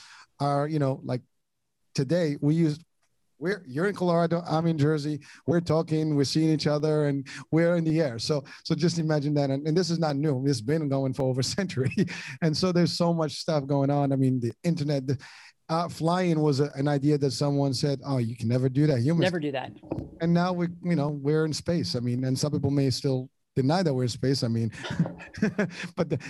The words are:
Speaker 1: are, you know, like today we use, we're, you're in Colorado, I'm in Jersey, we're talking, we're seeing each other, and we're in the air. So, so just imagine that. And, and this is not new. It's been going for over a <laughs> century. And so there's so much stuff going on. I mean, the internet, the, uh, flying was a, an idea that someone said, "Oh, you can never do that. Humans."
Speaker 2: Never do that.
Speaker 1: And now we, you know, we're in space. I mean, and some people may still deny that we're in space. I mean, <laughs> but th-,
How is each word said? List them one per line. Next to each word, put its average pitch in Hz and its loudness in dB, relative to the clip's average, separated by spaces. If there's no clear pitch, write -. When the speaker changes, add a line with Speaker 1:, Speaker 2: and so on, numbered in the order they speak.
Speaker 1:
are, 143 0
you 156 -2
know, 135 0
like 123 -4
today 147 0
we 147 4
use, 160 2
we're, 180 -4
you're 143 -2
in 202 -2
Colorado, 170 2
I'm 160 2
in 165 2
Jersey, 147 0
we're 170 2
talking, 156 0
we're 143 4
seeing 160 2
each 143 2
other, 151 2
and 139 -2
we're 170 4
in 165 0
the 160 2
air. 117 -2
So, 147 -2
so 165 0
just 170 0
imagine 151 0
that. 143 2
And, 139 -2
and 160 2
this 175 0
is 170 0
not 156 0
new. 139 0
It's 139 2
been 147 -2
going 135 0
for 139 -2
over 131 0
a 131 0
<laughs> - -4
century. 131 -2
And 156 2
so 185 0
there's 170 2
so 170 2
much 160 -2
stuff 151 -2
going 139 2
on. 143 2
I 135 0
mean, 131 2
the 117 -2
internet, 147 0
the, 135 0
uh, 165 0
flying 170 2
was 147 2
a, 143 2
an 139 0
idea 147 2
that 135 2
someone 139 0
said, 139 -2
"Oh, 139 -2
you 120 -2
can 113 -4
never 127 2
do 143 2
that. 139 2
Humans." 165 2
Speaker 2:
Never 180 2
do 147 -2
that. 131 -6
Speaker 1:
And 170 2
now 175 2
we, 175 -2
you 175 0
know, 143 0
we're 151 0
in 156 -2
space. 165 -2
I 123 -2
mean, 123 -2
and 131 0
some 147 0
people 139 0
may 139 2
still 131 -2
deny 147 2
that 156 0
we're 127 0
in 123 0
space. 131 -2
I 123 -2
mean, 113 0
<laughs> 180 -4
but 160 -2
th-, 147 -2